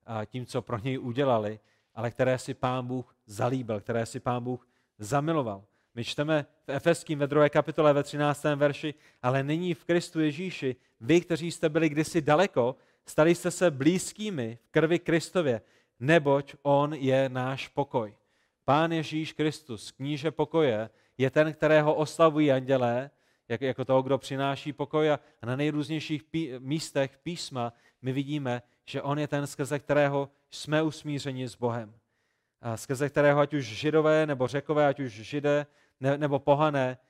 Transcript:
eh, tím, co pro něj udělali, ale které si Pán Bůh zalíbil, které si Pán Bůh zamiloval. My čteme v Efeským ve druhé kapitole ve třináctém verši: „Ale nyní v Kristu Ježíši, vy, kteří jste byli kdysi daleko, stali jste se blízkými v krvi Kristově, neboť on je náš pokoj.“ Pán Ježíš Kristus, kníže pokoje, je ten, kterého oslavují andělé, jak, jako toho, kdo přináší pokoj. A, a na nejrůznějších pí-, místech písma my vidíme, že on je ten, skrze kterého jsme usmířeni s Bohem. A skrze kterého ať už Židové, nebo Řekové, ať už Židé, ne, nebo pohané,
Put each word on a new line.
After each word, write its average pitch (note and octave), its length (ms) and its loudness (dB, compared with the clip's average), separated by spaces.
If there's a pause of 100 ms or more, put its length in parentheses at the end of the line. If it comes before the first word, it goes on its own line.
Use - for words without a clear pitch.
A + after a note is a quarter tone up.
(220)
eh, G#2+ 40 -8
tím, B2 200 -10
co B2 160 -6
pro A#2 160 -6
něj C3 220 -4
udělali, A#2 600 0 (360)
ale A2 160 -6
které B2+ 260 0
si C3 160 -10
Pán B2+ 340 -4
Bůh B2+ 280 -8 (100)
zalíbil, A2+ 540 -4
které A2+ 260 -4
si B2+ 140 -12
Pán A#2+ 240 -4
Bůh B2 240 -8 (300)
zamiloval. A#2+ 680 -4 (300)
My A#2 80 -8
čteme D3 420 -2 (220)
v - 20 -10
Efeským D3+ 500 -2
ve C#3+ 80 0
druhé C#3+ 220 4
kapitole D3+ 440 2
ve C#3+ 100 2
třináctém D3 560 -2
verši: D3 340 0 (280)
„Ale C3 220 0
nyní E3 300 -2
v - 120 -10
Kristu E3+ 340 0
Ježíši, D3+ 560 -2 (240)
vy, D#3 220 4
kteří E3 300 -4
jste D#3+ 180 -2
byli D#3+ 200 2
kdysi D3+ 320 0
daleko, D3 540 2 (300)
stali E3 300 4
jste E3+ 160 -4
se F3 200 2
blízkými D3 920 -2
v - 80 -20
krvi D#3+ 300 2
Kristově, D#3 640 0 (380)
neboť C#3+ 640 2
on C#3+ 320 2
je C3+ 360 2
náš B2+ 380 -6
pokoj.“ A#2 480 -4 (500)
Pán D#3+ 260 4
Ježíš D#3 420 -4
Kristus, D3 580 -6
kníže D3 400 -4
pokoje, C3+ 580 0 (280)
je C3 120 2
ten, D#3 240 2
kterého D3+ 420 4
oslavují D3+ 560 4
andělé, C3 580 0 (380)
jak, A#2 140 -4
jako C3 240 -4
toho, C3 160 4
kdo C3+ 160 0
přináší C#3 560 -4
pokoj. D3+ 380 0
A, C#3+ 80 0 (220)
a A2 40 -12
na B2 100 -4
nejrůznějších D3+ 680 -4
pí-, C#3 360 -6
místech C3+ 580 -4
písma B2+ 560 -8 (280)
my B2+ 100 -4
vidíme, C3+ 500 -4 (240)
že - 160 -8
on C#3+ 180 -2
je D3 80 -4
ten, C#3+ 200 -4
skrze C#3+ 320 -6
kterého C#3+ 500 2 (200)
jsme D3+ 340 -2
usmířeni C#3 640 -6
s A2 80 -14
Bohem. A2+ 400 -4 (640)
A A2+ 160 -6
skrze C3+ 320 -4
kterého C#3+ 300 6
ať C#3+ 140 2
už C#3 120 -2
Židové, D#3 600 2
nebo B2+ 220 0
Řekové, D3 400 0
ať C#3 120 0
už B2+ 120 -6
Židé, C#3+ 540 -2 (340)
ne, C#3 180 0
nebo C#3+ 220 0
pohané, C#3 580 2 (120)